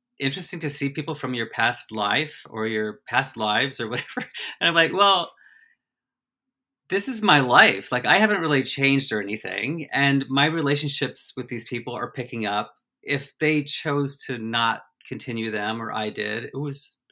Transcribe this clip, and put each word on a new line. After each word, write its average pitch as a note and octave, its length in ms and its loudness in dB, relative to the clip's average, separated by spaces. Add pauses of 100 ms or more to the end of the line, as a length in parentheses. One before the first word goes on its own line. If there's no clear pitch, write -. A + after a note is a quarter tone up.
(180)
interesting D#3+ 420 -4
to D3+ 100 -2
see C#3 200 -2
people D3 240 -6
from B2+ 200 -6
your A2+ 140 -4
past - 420 -2
life A2 600 -2
or A2 160 -4
your G#2+ 420 -2
past C3 300 0
lives A2+ 420 0
or A2+ 80 -4
whatever?" - 320 -6
<laughs> - 400 -10
And F3 80 4
I'm E3 60 2
like, E3 180 4
Well, F#3+ 400 4 (1600)
this G3+ 180 0
is A3+ 140 -2
my D#3+ 180 6
life. B2+ 500 6
Like, B2 160 -2
I D#3+ 120 6
haven't G#3 220 4
really D3 220 2
changed C#3 500 2
or G#2+ 100 0
anything. G#2+ 680 -6
And C#3 360 2
my C#3 180 2
relationships C#3+ 880 -2
with B2 120 -8
these A#2 160 -8
people A#2+ 300 -8
are A#2 180 -6
picking A#2 340 -6
up G#2 280 -2 (280)
if C#3+ 360 -4
they D3+ 240 2
chose C#3+ 640 -2
to B2 120 -4
not A2+ 440 0 (260)
continue A2+ 420 -4
them G#2+ 320 -2
or A2 100 -6
I G#2+ 180 -4
did, G#2+ 340 -4
it - 120 -10
was, C#3 420 -8 (140)